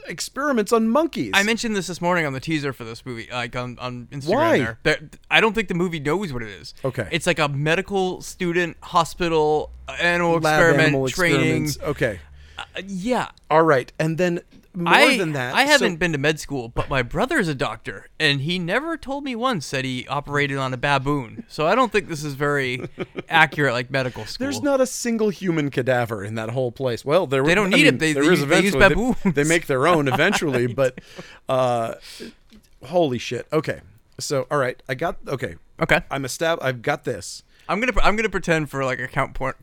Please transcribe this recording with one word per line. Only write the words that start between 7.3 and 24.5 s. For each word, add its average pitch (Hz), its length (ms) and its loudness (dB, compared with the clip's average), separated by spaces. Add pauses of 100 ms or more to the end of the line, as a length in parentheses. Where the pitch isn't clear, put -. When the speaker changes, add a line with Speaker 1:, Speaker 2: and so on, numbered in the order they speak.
Speaker 2:
a 147 80 2
medical 175 760 -2
student, 170 580 -2
hospital, 160 920 0 (160)
uh, 131 120 -12
animal 175 380 2
Speaker 1:
Lab 156 60 0 (160)
Speaker 2:
experiment, 165 280 6
Speaker 1:
animal 135 200 0
Speaker 2:
training. - 560 2
Speaker 1:
experiments. 147 180 -4
Okay. 120 380 -4 (380)
Speaker 2:
Uh, 120 40 -10 (240)
yeah. 196 440 -4 (200)
Speaker 1:
All 156 120 6
right, 147 360 2
and 160 200 -2
then 175 220 0 (320)
more 170 220 0
Speaker 2:
I, 277 220 6
Speaker 1:
than 165 160 -2
that, 131 240 -4
Speaker 2:
I 240 80 4
haven't 269 300 4
Speaker 1:
so - 20 -6
Speaker 2:
been 170 160 0
to 143 60 0
med 147 200 2
school, 123 300 -8
but - 200 -6
my 135 140 0
brother 202 380 -2
is 170 80 0
a 143 80 -2
doctor, 113 500 -6 (140)
and 143 220 2
he 175 180 -2
never 262 360 -2
told 277 280 -8
me 262 100 -6
once 220 360 -4
that 131 140 -4
he 131 220 -6
operated 143 520 -2
on 131 140 -4
a 131 40 -4
baboon. 135 720 -2
So 151 180 -2
I 190 80 4
don't 254 160 2
think 196 180 0
this 151 140 -8
is 143 120 -8
very 135 540 -2 (180)
Speaker 1:
<laughs> - 220 -14
Speaker 2:
accurate, 156 440 2
like, 123 180 -4
medical 127 360 -4
school. - 180 -8
Speaker 1:
There's 277 180 -4